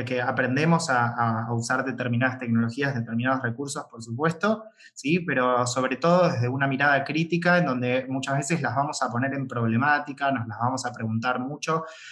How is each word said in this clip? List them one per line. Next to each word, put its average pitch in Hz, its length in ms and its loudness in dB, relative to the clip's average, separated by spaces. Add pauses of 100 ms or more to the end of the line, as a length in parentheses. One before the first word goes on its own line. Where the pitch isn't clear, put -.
que 127 160 -2
aprendemos 131 680 2
a, 120 160 4
a, 117 400 0
a 120 60 -4
usar 127 320 0
determinadas 127 560 0
tecnologías, 117 560 0
determinados 120 480 -2
recursos, 139 440 -6
por 117 140 -18
supuesto, 165 600 0 (280)
¿sí? 170 280 0
Pero 127 480 2
sobre 127 280 0
todo 170 320 4
desde 120 200 0
una 135 180 0
mirada 139 380 2
crítica, 170 540 2
en 165 80 2
donde 127 420 0
muchas 135 300 -2
veces 147 220 -2
las 120 140 -2
vamos 147 300 -2
a 120 80 -2
poner 135 220 0
en 135 120 -4
problemática, 135 840 0
nos 113 160 -4
las 107 100 -10
vamos 123 260 -2
a 117 80 -6
preguntar 113 460 -2
mucho, 151 460 -4 (280)